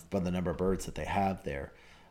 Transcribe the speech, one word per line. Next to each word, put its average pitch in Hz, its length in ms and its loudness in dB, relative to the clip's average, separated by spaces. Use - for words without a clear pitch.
by 98 120 2
the 90 100 2
number 90 200 2
of 78 60 0
birds 92 300 2
that - 80 -8
they 78 100 -4
have 95 400 0
there. 69 300 -6